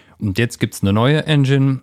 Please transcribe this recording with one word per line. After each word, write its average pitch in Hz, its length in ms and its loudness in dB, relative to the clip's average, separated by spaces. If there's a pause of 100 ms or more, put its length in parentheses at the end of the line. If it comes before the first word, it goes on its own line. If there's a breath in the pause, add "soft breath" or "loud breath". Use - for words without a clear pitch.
(180 soft breath)
Und 98 180 -4
jetzt 117 240 -2
gibt's - 220 -6
eine 98 100 2
neue 127 320 2
Engine 135 580 0